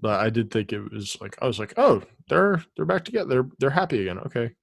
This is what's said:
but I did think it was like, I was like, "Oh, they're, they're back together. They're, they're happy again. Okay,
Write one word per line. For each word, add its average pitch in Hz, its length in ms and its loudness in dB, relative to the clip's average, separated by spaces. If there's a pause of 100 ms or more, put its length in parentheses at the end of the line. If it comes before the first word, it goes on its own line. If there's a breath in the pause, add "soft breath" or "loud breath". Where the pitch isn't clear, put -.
but 104 200 2
I 110 100 2
did 113 200 0
think 107 220 -2
it 104 80 -4 (120)
was 104 280 -8
like, 104 220 -14
I 131 40 0
was 107 120 -2
like, 107 180 -8
"Oh, 233 260 6 (260)
they're, 185 340 2 (140)
they're 156 80 -4
back 185 200 0
together. 214 240 -4
They're, 127 200 2 (100)
they're 135 120 2
happy 151 320 0
again. 92 160 -4
Okay, 117 340 -4 (100)